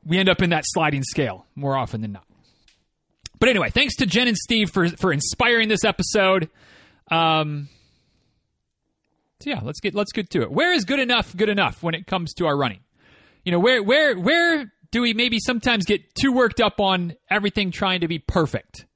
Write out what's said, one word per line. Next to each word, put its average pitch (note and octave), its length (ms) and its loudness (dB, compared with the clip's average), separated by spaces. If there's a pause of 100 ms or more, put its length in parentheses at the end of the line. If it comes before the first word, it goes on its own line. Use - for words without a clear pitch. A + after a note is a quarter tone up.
we E3 120 0
end F#3+ 100 2
up F3+ 140 2
in F3+ 80 2
that D#3+ 160 0
sliding D3+ 380 0
scale A2+ 420 -4 (100)
more C3+ 220 -2
often A#2 240 -4
than G#2 100 -8
not. G2 140 -16 (1120)
But A3+ 80 4
anyway, G#3 220 2
thanks B3+ 280 0
to C4 80 0
Jen A3 220 2
and A3+ 80 2
Steve G#3+ 340 0
for, F3 200 2
for F3 240 -2
inspiring A3+ 560 0
this G#3+ 160 0
episode. F#3+ 640 2 (600)
Um, D#3 600 0 (1700)
so C#4+ 120 -8
yeah, A3 120 -6
let's - 160 -10
get, - 160 -4
let's G3+ 160 -2
get G3+ 200 -6
to D#3+ 100 0
it. A2+ 100 -2
Where D#4+ 220 2
is C#4 100 2
good C4+ 160 -2
enough A#3+ 380 -2
good G#3 100 2
enough G3+ 340 0
when E3 140 -4
it D#3+ 100 -12
comes F3 280 -4
to E3+ 140 0
our C#3+ 100 2
running? A#2+ 240 -2 (640)
You F3+ 80 0
know, F3 60 4
where, A#3+ 220 4
where, B3 380 2
where D#4 500 0 (220)
do A#3 100 0
we A#3 120 0
maybe A#3 260 0
sometimes A#3 460 0
get - 300 -2
too C4+ 180 2
worked A#3+ 260 2
up G#3+ 220 2
on F3+ 340 0 (140)
everything G3+ 420 -2
trying F#3 300 -2
to E3+ 80 -2
be E3 100 -4
perfect? - 680 -4 (100)